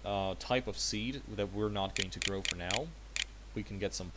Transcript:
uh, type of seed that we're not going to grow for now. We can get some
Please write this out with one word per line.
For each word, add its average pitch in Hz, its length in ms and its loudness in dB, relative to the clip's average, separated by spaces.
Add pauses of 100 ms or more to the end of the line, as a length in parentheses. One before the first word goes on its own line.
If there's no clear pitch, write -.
uh, 98 340 2
type 127 280 2
of 104 100 -2
seed 123 440 0 (140)
that 101 180 0
we're 107 160 2
not 98 260 0
going 95 140 2
to - 100 -6
grow 95 220 2
for 87 160 0
now. 95 300 2 (680)
We 107 80 0
can 98 160 -6
get 95 140 0
some 90 240 -4